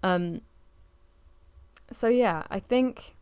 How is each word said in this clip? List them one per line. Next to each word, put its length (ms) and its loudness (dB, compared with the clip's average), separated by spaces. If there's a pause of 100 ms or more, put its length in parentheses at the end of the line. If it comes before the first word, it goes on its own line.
Um, 400 0 (1500)
so 180 -2
yeah, 420 2
I 100 -6
think 600 -2